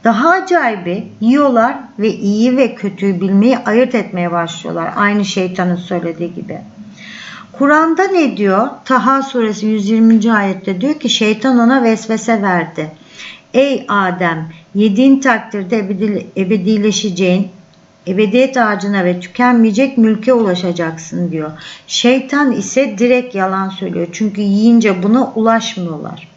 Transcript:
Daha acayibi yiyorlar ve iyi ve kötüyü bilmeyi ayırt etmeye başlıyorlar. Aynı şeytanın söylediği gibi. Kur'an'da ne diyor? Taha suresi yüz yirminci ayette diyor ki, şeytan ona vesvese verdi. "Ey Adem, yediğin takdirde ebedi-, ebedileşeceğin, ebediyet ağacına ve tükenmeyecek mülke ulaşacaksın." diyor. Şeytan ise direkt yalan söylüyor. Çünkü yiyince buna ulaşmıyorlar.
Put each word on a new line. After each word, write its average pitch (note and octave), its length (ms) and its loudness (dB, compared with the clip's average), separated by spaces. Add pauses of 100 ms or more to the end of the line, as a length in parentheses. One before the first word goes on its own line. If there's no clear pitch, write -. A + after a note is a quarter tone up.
Daha A3+ 260 2
acayibi A3+ 760 -2 (120)
yiyorlar B3+ 540 2 (240)
ve G#3+ 120 0
iyi A3 460 0
ve A#3+ 180 2
kötüyü G3 460 -4
bilmeyi G3+ 380 4
ayırt A#3+ 360 0
etmeye F3 380 -2
başlıyorlar. E3 640 -4
Aynı G#3 280 0
şeytanın F3+ 520 -2
söylediği E3+ 580 -6
gibi. D#3+ 240 -10 (960)
Kur'an'da D#4 520 2
ne F4 320 0
diyor? G3+ 320 2 (160)
Taha C4 380 2
suresi A3 440 -2
yüz G#3+ 240 -2
yirminci A3+ 420 4
ayette F#3+ 480 -2
diyor C#4+ 140 0
ki, B3+ 140 -6
şeytan A3 500 0
ona B3 240 4
vesvese A3 600 0
verdi. D#3+ 480 -2 (640)
"Ey C4 340 2
Adem, F3+ 600 -2 (260)
yediğin A#3+ 460 4
takdirde A3 580 -2
ebedi-, G3 480 -4 (100)
ebedileşeceğin, F#3+ 1120 0 (600)
ebediyet A3 480 2
ağacına G3+ 480 0
ve F3+ 160 0
tükenmeyecek A#3+ 760 2
mülke A3 340 2
ulaşacaksın." F3 1000 -2
diyor. D#3 200 -6 (360)
Şeytan C4 680 0
ise G#3 460 -2
direkt B3 360 0
yalan F#3+ 340 -2
söylüyor. F3 440 -6
Çünkü G3+ 280 -4
yiyince G#3 600 4
buna A3+ 320 2
ulaşmıyorlar. A3 1040 -2